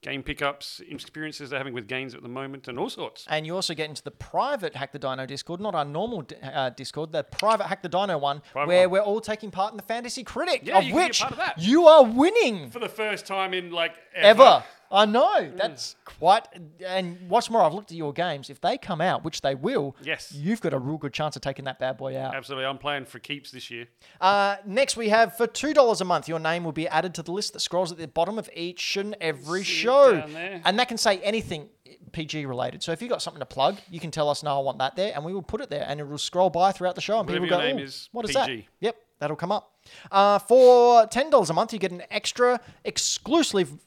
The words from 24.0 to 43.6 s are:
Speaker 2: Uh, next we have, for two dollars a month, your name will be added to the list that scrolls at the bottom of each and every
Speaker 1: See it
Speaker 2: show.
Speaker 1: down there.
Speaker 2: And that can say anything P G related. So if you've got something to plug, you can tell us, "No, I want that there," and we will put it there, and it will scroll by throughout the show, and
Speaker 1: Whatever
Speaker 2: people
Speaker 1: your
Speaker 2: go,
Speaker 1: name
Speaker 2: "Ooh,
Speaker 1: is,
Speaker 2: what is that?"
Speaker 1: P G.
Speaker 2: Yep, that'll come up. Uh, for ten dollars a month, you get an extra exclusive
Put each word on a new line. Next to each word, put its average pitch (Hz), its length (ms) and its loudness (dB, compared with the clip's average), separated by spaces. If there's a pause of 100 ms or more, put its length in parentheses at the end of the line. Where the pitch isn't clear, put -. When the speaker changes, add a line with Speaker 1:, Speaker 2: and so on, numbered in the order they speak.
Speaker 2:
Uh, 202 360 4 (100)
next 247 300 -2
we 226 140 -2
have, 220 260 4
for 233 100 0
two 269 280 -4
dollars 233 260 4
a 190 40 -4
month, 170 240 -2
your 160 120 -6
name 165 240 -2
will 160 80 -6
be 160 160 -4
added 160 260 -2
to 170 80 -10
the 170 100 -12
list 202 200 -6
that - 80 -12
scrolls 175 320 -2
at 165 60 -16
the 160 100 -12
bottom 170 300 -2
of - 160 -12
each 175 420 -8
and 202 240 -8
every 160 420 -6
Speaker 1:
See 185 100 -4
it 165 100 -4
Speaker 2:
show. 254 340 6
Speaker 1:
down 151 160 -6
there. 175 320 -12
Speaker 2:
And 190 160 2
that 247 80 0
can 233 100 -8
say 208 220 0
anything 190 480 -6 (440)
P 165 120 -8
G 151 220 -8
related. 127 360 -6
So - 80 -8
if 165 100 -6
you've 240 100 -8
got 175 120 -4
something 160 180 -10
to 131 60 -8
plug, 156 320 0 (120)
you 170 100 -14
can 160 100 -10
tell 151 180 -2
us, 143 140 -2
"No, 147 140 -2
I 139 60 -2
want 135 160 -6
that 131 180 -2
there," 202 180 -4
and 151 100 -8
we 170 80 -10
will 196 100 -8
put 220 180 -10
it 285 100 -12
there, 147 160 -6
and 151 140 -8
it 143 80 -12
will 147 100 -12
scroll 180 320 2
by 175 220 2
throughout 180 240 -4
the 180 40 -10
show, 220 200 -2
and 185 80 -6
Speaker 1:
Whatever 170 180 -2
Speaker 2:
people 175 140 2
Speaker 1:
your 147 80 0
Speaker 2:
go, 254 80 -2
Speaker 1:
name - 40 -6
Speaker 2:
"Ooh, 139 60 -10
Speaker 1:
is, - 240 -16
Speaker 2:
what 233 180 -8
is 143 60 -4
that?" 262 140 2
Speaker 1:
P 127 140 -6
G. - 60 -20 (120)
Speaker 2:
Yep, 226 160 -2 (240)
that'll 151 160 -4
come 170 160 -4
up. - 240 -6 (340)
Uh, 202 280 6
for 240 680 8
ten 269 240 -2
dollars 214 200 4
a - 40 -2
month, 190 180 0
you 226 60 -6
get 185 140 -2
an 180 180 -12
extra 240 500 0 (240)
exclusive 208 880 -2 (140)